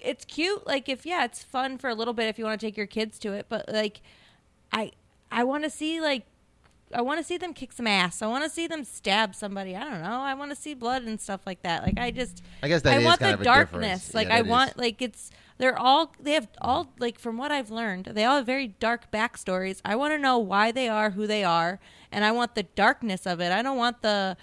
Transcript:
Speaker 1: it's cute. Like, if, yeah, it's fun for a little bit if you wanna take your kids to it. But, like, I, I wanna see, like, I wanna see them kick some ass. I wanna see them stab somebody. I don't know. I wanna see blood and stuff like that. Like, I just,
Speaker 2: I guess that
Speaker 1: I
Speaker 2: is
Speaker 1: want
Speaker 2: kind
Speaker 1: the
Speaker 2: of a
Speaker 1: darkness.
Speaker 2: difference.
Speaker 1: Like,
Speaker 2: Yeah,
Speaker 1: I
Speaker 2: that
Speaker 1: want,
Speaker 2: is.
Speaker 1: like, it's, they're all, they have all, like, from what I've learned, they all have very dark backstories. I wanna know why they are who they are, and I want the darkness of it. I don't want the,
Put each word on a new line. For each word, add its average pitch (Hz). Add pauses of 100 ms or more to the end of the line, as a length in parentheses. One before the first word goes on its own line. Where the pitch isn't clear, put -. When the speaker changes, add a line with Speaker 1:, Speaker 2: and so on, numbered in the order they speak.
Speaker 1:
it's -
cute. 370
Like, 262
if, 262
yeah, 320
it's -
fun 262
for 262
a 233
little 226
bit 226
if 214
you 226
wanna 214
take 214
your 208
kids 214
to 202
it. 208
But, -
like, 214 (720)
I, - (380)
I 233
wanna 294
see, 311
like, 285 (720)
I 240
wanna 294
see 349
them 359
kick -
some 233
ass. 185
I 214
wanna 277
see 330
them 311
stab 202
somebody. 196
I 220
don't 220
know. 226
I 269
wanna 285
see 302
blood 247
and 220
stuff 196
like 185
that. 165
Like, -
I 240
just, 240 (200)
Speaker 2:
I 139
guess 165
that 135
Speaker 1:
I 285
Speaker 2:
is 294
Speaker 1:
want 349
Speaker 2:
kind -
Speaker 1:
the -
Speaker 2:
of -
a 208
Speaker 1:
darkness. - (260)
Speaker 2:
difference. -
Speaker 1:
Like, 220
Speaker 2:
Yeah, 226
Speaker 1:
I 240
Speaker 2:
that 208
Speaker 1:
want, 254
Speaker 2:
is. -
Speaker 1:
like, 233
it's, - (280)
they're 254
all, 277
they 285
have 277 (120)
all, 294
like, 240
from 226
what 285
I've 254
learned, 208
they 214
all 269
have 254
very 262
dark 226
backstories. 190
I 202
wanna 294
know 262
why 208
they 247
are 214
who 202
they 208
are, 170 (320)
and 208
I 214
want 240
the 208
darkness 208
of 175
it. 175
I 208
don't 269
want 240
the, 196